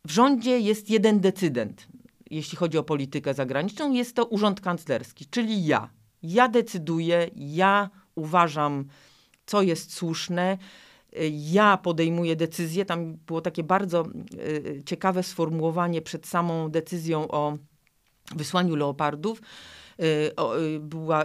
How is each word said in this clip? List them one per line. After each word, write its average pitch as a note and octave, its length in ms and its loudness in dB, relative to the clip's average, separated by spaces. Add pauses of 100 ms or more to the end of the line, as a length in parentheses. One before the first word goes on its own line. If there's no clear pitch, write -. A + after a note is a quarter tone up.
w D3+ 40 -10
rządzie B3 500 4
jest G#3+ 300 0
jeden G#3+ 300 6
decydent, E3 680 0 (420)
jeśli D3+ 280 -8
chodzi D#3+ 200 2
o D3 40 0
politykę C#3 520 -2
zagraniczną, C#3+ 580 -2
jest B3 240 0
to A#3 80 4
urząd G#3 360 0
kanclerski, D#3+ 680 -4
czyli A3 400 0
ja. A2+ 240 2 (320)
Ja G#3+ 260 4
decyduję, E3+ 880 0
ja F#3+ 540 2 (240)
uważam, D3+ 720 0 (600)
co G#3 160 2
jest E3+ 320 0
słuszne, F3+ 640 -2 (580)
y, D#3 160 -2
ja F#3 440 4
podejmuję E3 600 0
decyzję. E3 480 -2
Tam E3+ 320 -4 (100)
było E3 140 -4
takie E3+ 220 -4
bardzo, F3 420 2 (300)
y, D3 520 -6
ciekawe F#3 360 -2
sformułowanie E3 800 -2
przed - 240 -10
samą E3 440 -2
decyzją D#3+ 580 -2
o D3 300 -2 (760)
wysłaniu E3 400 0
leopardów. D3 640 -2 (600)
Y, D3+ 340 2
o, B2+ 220 -2
y, D#3 220 -2
była, D#3 440 -2